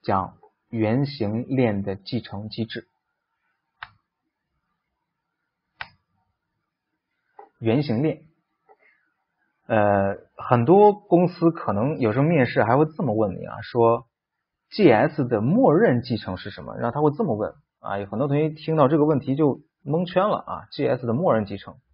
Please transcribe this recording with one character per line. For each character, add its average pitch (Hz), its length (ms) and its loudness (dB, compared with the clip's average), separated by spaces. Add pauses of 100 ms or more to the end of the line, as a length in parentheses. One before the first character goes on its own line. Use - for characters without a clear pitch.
讲 95 360 -4 (300)
原 117 380 0
型 113 400 -4
链 117 360 0
的 98 120 -6
继 107 260 -8
承 107 280 -14
机 110 160 -8
制。 - 240 -14 (4000)
原 127 240 0
型 123 200 -2
链， - 220 -4 (1400)
呃， 101 500 2 (200)
很 120 280 2
多 202 300 6
公 175 340 2
司 165 220 2
可 117 240 -6
能 123 240 -2
有 113 140 0
时 117 60 0
候 143 60 2
面 151 220 2
试 117 180 0
还 120 140 2
会 156 80 2
这 - 160 -10
么 117 120 -2
问 104 220 -2
你 - 80 -12
啊， - 160 -14
说 117 480 0 (640)
G 185 200 4
S 123 360 2
的 117 160 0
默 170 340 4
认 170 240 2
继 120 160 -6
承 92 220 -8
是 104 120 -14
什 78 140 -18
么？ 57 120 -14
然 120 140 -4
后 - 40 -12
他 147 80 -2
会 151 80 4
这 185 120 -6
么 131 140 -2
问 98 180 -6 (260)
啊， 101 180 -8
有 101 80 -8
很 104 120 -8
多 143 80 -2
同 143 120 0
学 156 100 0
听 156 280 -6
到 139 120 4
这 160 80 2
个 147 80 4
问 151 160 2
题 135 160 -4
就 147 240 0 (220)
蒙 165 240 -4
圈 185 220 0
了 151 100 -2
啊 - 320 -12
，G 135 180 -4
S 123 180 -2
的 113 60 -2
默 147 220 0
认 110 100 0
继 98 140 -10
承。 - 200 -20 (160)